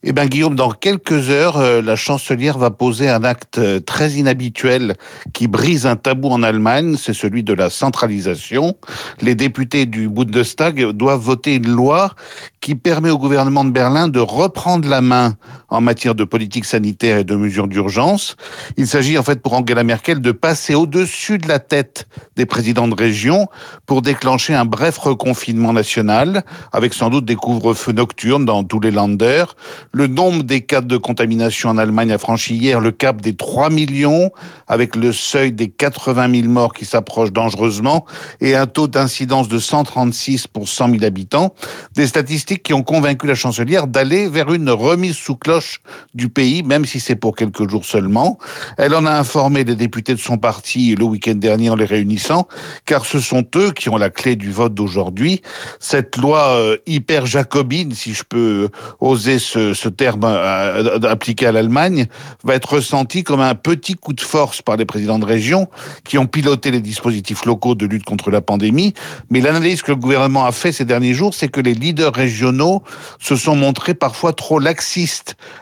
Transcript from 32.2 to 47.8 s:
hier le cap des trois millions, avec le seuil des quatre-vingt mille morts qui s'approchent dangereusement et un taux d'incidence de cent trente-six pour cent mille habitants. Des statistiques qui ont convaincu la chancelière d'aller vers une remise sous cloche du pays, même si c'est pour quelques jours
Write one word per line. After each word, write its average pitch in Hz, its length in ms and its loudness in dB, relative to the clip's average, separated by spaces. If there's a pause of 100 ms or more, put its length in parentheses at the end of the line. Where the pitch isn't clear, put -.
hier 120 260 2
le 110 120 2
cap 123 280 0
des 104 140 -2
trois 135 360 -2
millions, 151 600 2 (360)
avec 120 280 0
le 117 180 2
seuil 135 400 0
des 110 160 -4
quatre-vingt 127 600 0
mille 120 200 4
morts 120 240 2
qui - 140 -14
s'approchent 113 460 0
dangereusement 113 720 0 (340)
et 131 140 2
un 135 120 2
taux 151 220 0
d'incidence 131 600 0
de 117 100 0
cent 147 260 0
trente-six 123 640 -2
pour 104 220 -10
cent 123 200 0
mille 113 160 2
habitants. 110 500 0 (400)
Des 147 120 2
statistiques 151 560 -2
qui 156 120 -2
ont 135 80 0
convaincu 143 440 0
la 143 80 2
chancelière 127 520 0
d'aller 135 420 0
vers 151 240 0
une 160 180 0
remise 160 460 2
sous - 200 -6
cloche - 440 -2 (340)
du 120 160 -4
pays, 143 320 2
même 143 240 2
si 127 140 -6
c'est 120 160 -2
pour 107 200 -2
quelques 107 320 -2
jours 101 160 -4